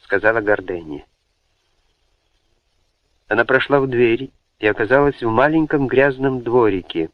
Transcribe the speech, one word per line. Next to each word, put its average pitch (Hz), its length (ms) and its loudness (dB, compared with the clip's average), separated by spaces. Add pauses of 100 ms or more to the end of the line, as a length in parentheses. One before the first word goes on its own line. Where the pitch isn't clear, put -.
сказала 110 380 0
Гордыня. 92 640 -4 (2250)
Она 110 180 0
прошла 131 340 2
в 135 60 0
дверь 123 440 0 (280)
и 107 80 0
оказалась 127 560 2
в 117 60 -2
маленьком 147 580 0
грязном 131 560 0
дворике 101 720 0